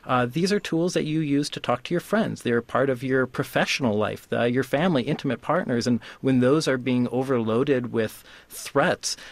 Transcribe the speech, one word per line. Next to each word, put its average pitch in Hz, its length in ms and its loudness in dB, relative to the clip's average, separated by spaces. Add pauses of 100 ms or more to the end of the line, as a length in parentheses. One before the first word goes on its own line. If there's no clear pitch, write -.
uh, 127 200 2
these 165 280 0
are 208 80 0
tools 165 320 0
that 160 100 0
you 151 160 -2
use 143 300 0
to - 100 -8
talk - 240 -2
to - 100 -6
your 170 60 0
friends. 202 440 -2
They're 120 180 2
part 131 280 0
of 123 140 -2
your 131 240 2
professional 135 720 0
life, 104 320 -4
the, 117 200 0
your 127 140 0
family, 143 400 2
intimate 135 380 -4
partners. 123 460 0
And 120 120 2 (220)
when 131 180 2
those 147 300 4
are 131 80 2
being 123 320 0
overloaded 123 840 0
with 110 320 -4 (240)
threats, - 720 -2 (140)